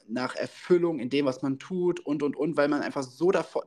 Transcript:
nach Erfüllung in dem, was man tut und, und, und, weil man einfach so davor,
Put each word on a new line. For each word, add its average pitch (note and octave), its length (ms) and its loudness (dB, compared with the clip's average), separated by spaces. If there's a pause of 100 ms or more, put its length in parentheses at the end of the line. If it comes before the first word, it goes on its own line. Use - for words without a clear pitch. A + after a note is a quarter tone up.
nach B2+ 300 -4
Erfüllung E3+ 640 2
in B2 100 -4
dem, C#3+ 160 2
was C3 160 -2
man C3+ 160 -2
tut F3 420 -2
und, C#3+ 220 -2
und, C#3+ 140 -2
und, D3+ 200 -2
weil D3 120 4
man D3 140 0
einfach C3+ 200 -4
so D#3 280 0
davor, E3 360 0